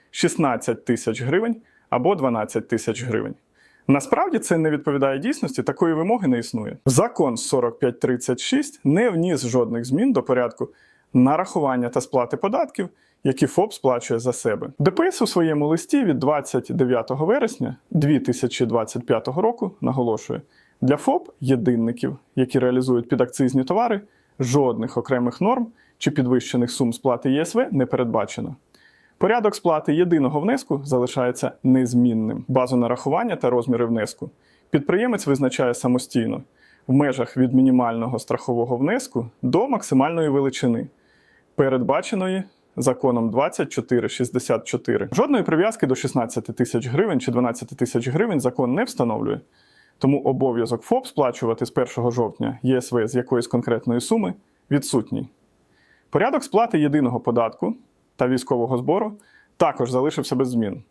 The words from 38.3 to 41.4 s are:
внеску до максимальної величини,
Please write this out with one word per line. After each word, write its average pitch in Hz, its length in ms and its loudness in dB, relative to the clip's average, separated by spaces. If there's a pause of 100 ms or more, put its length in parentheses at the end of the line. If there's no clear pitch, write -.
внеску 143 520 -4 (120)
до 165 260 0
максимальної 160 640 0
величини, 135 580 0 (680)